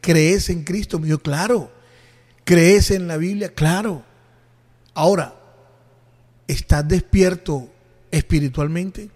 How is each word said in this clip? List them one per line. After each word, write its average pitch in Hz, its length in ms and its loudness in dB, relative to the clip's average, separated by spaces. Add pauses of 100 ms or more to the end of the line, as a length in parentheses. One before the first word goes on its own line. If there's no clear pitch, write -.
"¿Crees 170 500 2
en 170 140 -6
Cristo?". 180 340 -6
Me 156 80 -4
dijo, 156 140 0
"Claro". 165 500 -2 (720)
"¿Crees 180 480 6
en 185 160 -2
la 160 120 -6
Biblia?". 190 360 -6
"Claro". 170 500 -2 (920)
"Ahora, 160 420 0 (1120)
¿estás 147 400 0
despierto 180 800 0 (400)
espiritualmente?". 160 1040 -4